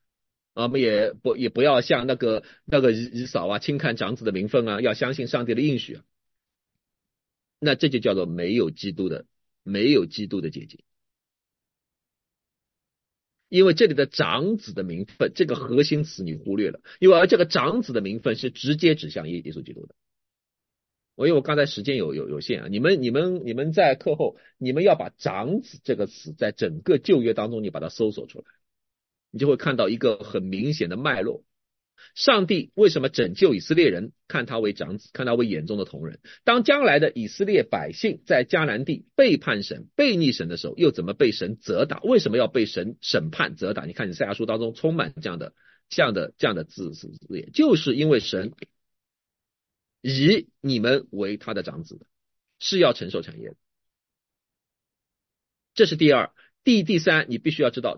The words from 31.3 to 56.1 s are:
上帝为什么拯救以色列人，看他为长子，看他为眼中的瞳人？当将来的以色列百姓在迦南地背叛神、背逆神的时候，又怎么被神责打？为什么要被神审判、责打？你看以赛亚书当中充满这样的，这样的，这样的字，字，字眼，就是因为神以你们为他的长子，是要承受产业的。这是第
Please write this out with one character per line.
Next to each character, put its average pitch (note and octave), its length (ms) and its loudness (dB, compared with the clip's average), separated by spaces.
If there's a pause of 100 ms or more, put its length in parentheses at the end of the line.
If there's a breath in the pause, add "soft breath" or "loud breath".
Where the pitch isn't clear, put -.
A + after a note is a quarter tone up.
上 G#3+ 320 2
帝 E3+ 280 -2
为 G#3 140 6
什 - 120 2
么 D3+ 100 0
拯 F#2+ 240 -2
救 E3 200 4
以 F2+ 60 -2
色 D#3+ 140 -2
列 D#3+ 160 6
人， F#2 220 -4 (140)
看 B2 200 -4
他 A2+ 120 -6
为 G#2+ 140 0
长 F2+ 240 -8
子， - 160 -20
看 B2+ 140 -6
他 A#2+ 80 2
为 A#2 120 2
眼 E2 200 -4
中 G#2 100 -4
的 F#2+ 80 -4
瞳 D2 220 -10
人？ - 120 -14 (260 loud breath)
当 A#3+ 200 4
将 C#4+ 180 4
来 D3 160 6
的 D3+ 140 4
以 A2 160 -6
色 - 160 -4
列 F#3+ 180 4
百 E2 300 -4
姓 - 320 -4
在 B2+ 200 2
迦 D#3+ 200 0
南 B2+ 220 -2
地 - 180 -6 (100)
背 A#3+ 220 6
叛 G#2+ 260 -2
神、 - 320 -12
背 C4 220 4
逆 D3 160 2
神 E2+ 160 -6
的 F2 80 -6
时 D#2 100 -10
候， C2+ 100 -8
又 D#3 140 4
怎 - 140 -2
么 F#2+ 80 -4
被 A#2+ 180 4
神 G2+ 280 -6
责 F#2+ 260 -2
打？ - 160 -6
为 A#3 180 4
什 B2 140 2
么 A#2+ 60 2
要 A2 100 2
被 A#2 160 0
神 G2 380 -6
审 D#2+ 280 -2
判、 - 240 -4
责 G2+ 200 -6
打？ - 100 -8
你 E3+ 80 -12
看 G#2+ 160 -6
以 F2 60 -8
赛 A#2 100 -4
亚 G2+ 80 -4
书 A2+ 140 -4
当 A2+ 120 -2
中 A2+ 160 -6
充 D#3+ 200 -2
满 B2+ 260 -4
这 G#2+ 80 -8
样 E2+ 100 -8
的， - 160 -12 (360 soft breath)
这 E3+ 120 0
样 B2 120 2
的， F2 240 -4
这 C#3+ 100 2
样 G2+ 80 -2
的 D#2 80 -6
字， E2 280 -12
字， - 200 -18
字 - 260 -12
眼， - 140 -14
就 C#4+ 240 4
是 D3 180 -2
因 D3 140 0
为 C3+ 100 6
神 G2+ 340 -4 (1500)
以 C3+ 480 2 (120)
你 C3 200 -2
们 B2 320 2
为 G2+ 240 -6
他 A2 180 -12
的 F#2+ 80 -4
长 E2 220 -12
子， - 200 -20 (540)
是 F#3+ 220 -2
要 C3+ 120 6
承 - 180 -10
受 E2+ 120 -4
产 - 180 -16
业 - 100 -14
的。 - 60 -20 (2250)
这 G#3+ 120 6
是 D#3 80 -4
第 D#3 180 6